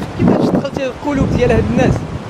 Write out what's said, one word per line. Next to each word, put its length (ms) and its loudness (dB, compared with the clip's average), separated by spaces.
كيفاش 280 2
دخلت 320 -2
القلوب 580 -2
ديال 140 4
هاد 200 2
الناس؟ 220 2